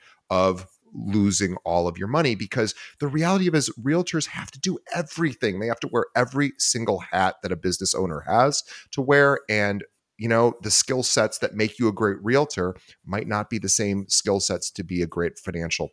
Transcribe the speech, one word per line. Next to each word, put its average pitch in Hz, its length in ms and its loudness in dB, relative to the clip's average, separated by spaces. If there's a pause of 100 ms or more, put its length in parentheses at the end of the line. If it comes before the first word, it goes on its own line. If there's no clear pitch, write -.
(300)
of 92 380 2 (260)
losing 101 680 0
all 87 240 0
of 85 100 -6
your 95 120 -6
money, 139 260 2
because 107 400 -2 (240)
the 147 80 -4
reality 175 400 0
of 160 80 2
it 156 40 2
is 127 100 -2 (120)
realtors 156 460 0
have - 240 -12
to 135 80 -20
do 180 180 -2 (160)
everything. 139 680 -2
They 110 80 -4
have 117 120 -2
to 143 120 -6
wear 113 160 0 (100)
every 131 400 0
single 113 420 -2
hat 92 440 0
that 90 100 -4
a - 20 -2
business 90 400 -2
owner 82 320 -4
has 127 340 4 (300)
to 147 100 -4
wear. 139 460 6
And, 101 380 0 (340)
you 110 80 -4
know, 117 360 4
the 107 80 -4
skill 127 320 2
sets - 360 2
that - 140 -2
make 107 240 -2
you 117 100 4
a 107 60 4
great 101 300 0
realtor 113 520 0 (300)
might 98 220 -6
not 104 240 -4
be 113 80 -2
the 98 100 -4
same 98 400 0
skill 101 300 2
sets - 320 -4
to 98 120 -8
be 87 200 -2
a 85 40 0
great 85 300 -4
financial 85 560 -6